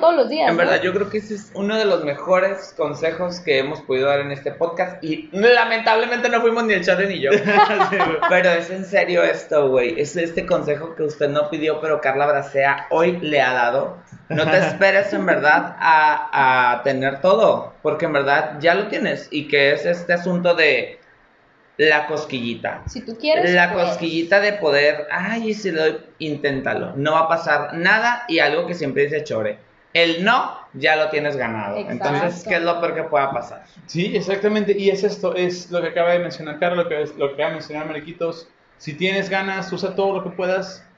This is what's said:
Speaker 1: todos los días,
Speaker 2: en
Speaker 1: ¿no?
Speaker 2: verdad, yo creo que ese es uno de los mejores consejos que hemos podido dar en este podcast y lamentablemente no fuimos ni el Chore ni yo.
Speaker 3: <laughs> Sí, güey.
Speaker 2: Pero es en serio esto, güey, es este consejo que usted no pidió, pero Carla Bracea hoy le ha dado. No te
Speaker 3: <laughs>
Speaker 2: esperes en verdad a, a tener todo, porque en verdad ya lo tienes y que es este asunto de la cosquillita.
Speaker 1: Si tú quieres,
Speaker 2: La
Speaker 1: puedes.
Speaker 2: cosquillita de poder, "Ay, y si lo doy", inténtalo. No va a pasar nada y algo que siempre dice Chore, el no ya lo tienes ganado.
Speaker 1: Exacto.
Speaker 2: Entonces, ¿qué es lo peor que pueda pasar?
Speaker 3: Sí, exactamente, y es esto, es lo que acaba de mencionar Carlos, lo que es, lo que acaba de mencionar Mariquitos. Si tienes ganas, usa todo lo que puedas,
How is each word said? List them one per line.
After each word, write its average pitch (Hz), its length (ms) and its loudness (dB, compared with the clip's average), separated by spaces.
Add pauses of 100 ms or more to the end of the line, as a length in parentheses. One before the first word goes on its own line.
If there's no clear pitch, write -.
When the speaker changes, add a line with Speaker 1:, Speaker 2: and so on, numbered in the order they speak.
Speaker 1:
todos 330 120 6
los 277 160 4
días, 311 200 0
Speaker 2:
en 330 80 2
Speaker 1:
¿no? 175 40 2
Speaker 2:
verdad, 160 220 2
yo 180 100 0
creo 196 160 -2
que 214 100 -4
ese 208 160 -8
es - 200 -14
uno 202 220 -2
de 220 80 2
los 175 180 2
mejores 185 760 -2
consejos 165 640 -4
que 143 200 2
hemos 147 220 -4
podido 131 280 0
dar 143 100 2
en 143 140 -6
este 139 180 -6
podcast 180 520 -4
y 156 280 -6
lamentablemente 226 960 2
no 233 120 2
fuimos 233 240 2
ni 220 80 2
el 180 120 0
Chore 190 220 2
ni 180 140 -6
yo. 135 100 2
Speaker 3:
<laughs> 208 580 4
Sí, 196 60 -2
güey. 165 220 0 (120)
Speaker 2:
Pero 180 200 4
es 170 200 0
en 185 160 -6
serio 175 380 2
esto, 151 460 2
güey, 127 300 2
es 143 180 -4
este 170 280 -4
consejo 151 500 -2
que 160 80 -4
usted 147 260 -2
no 147 200 0
pidió, 151 300 -2
pero 151 220 0
Carla 139 260 0
Bracea 139 600 0
hoy 170 320 2
le 151 200 2
ha 127 120 2
dado. 123 440 0 (320)
No 160 200 0
te 160 80 4
Speaker 3:
<laughs> 180 100 4
Speaker 2:
esperes 196 460 2
en 196 120 -2
verdad 151 540 2
a, 139 1000 4
a - 60 -8
tener 135 380 0
todo, 190 600 4
porque 151 240 -2
en 156 80 -2
verdad 147 460 0
ya 165 160 4
lo 208 140 -2
tienes 220 420 -4
y 143 160 -6
que 143 260 4
es 147 140 -2
este 175 260 -2
asunto 175 400 0
de 143 460 2 (800)
la 151 300 4
cosquillita. 120 800 -8
Speaker 1:
Si - 140 -10
tú 226 160 -14
quieres, 180 340 2
Speaker 2:
La 180 220 4
Speaker 1:
puedes. 175 160 0
Speaker 2:
cosquillita 170 500 0
de 208 140 2
poder, 151 580 2
"Ay, 214 380 -4
y 214 40 -2
si 196 180 -4
lo 160 100 -2
doy", 156 160 2 (220)
inténtalo. 143 760 -4
No 147 180 0
va 160 80 4
a 160 60 0
pasar 160 460 -2
nada 214 540 0
y 160 120 0
algo 151 280 2
que 175 80 -8
siempre 139 280 -2
dice 147 200 -2
Chore, 107 340 -4 (360)
el 170 300 2
no 233 360 0 (140)
ya 151 220 2
lo 156 140 2
tienes 147 280 -4
ganado. 110 400 -6
Speaker 1:
Exacto. 120 320 -6
Speaker 2:
Entonces, 160 380 -2
¿qué 196 80 0
es 165 60 0
lo 170 180 -2
peor 165 140 -2
que 160 100 -4
pueda 139 280 0
pasar? - 320 -10 (240)
Speaker 3:
Sí, 180 280 -4
exactamente, 202 600 0
y 196 120 0
es 190 140 0
esto, 185 320 -2
es 180 360 -4
lo 175 100 -2
que 165 60 -4
acaba 170 240 0
de 175 80 2
mencionar 156 400 -8
Carlos, 175 240 0
lo 170 60 -4
que 151 120 -2
es, 147 140 -6
lo 143 140 0
que 139 40 -8
acaba 156 160 -2
de 165 60 -6
mencionar 151 320 -10
Mariquitos. 165 600 -8 (300)
Si - 160 -12
tienes 185 360 -2
ganas, 190 440 -4
usa 185 220 -6
todo 196 220 0
lo 180 60 -6
que 180 80 -8
puedas, 185 540 -4 (120)